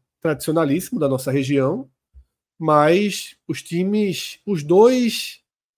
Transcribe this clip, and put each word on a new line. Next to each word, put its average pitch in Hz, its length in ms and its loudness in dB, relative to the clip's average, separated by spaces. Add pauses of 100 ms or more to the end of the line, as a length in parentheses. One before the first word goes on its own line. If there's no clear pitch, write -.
(200)
tradicionalíssimo 160 760 -2
da 147 100 0
nossa 131 220 -4
região, 135 580 -2 (720)
mas 160 760 2 (100)
os 151 160 -8
times, 190 840 -4
os 175 200 -4
dois 226 800 2 (340)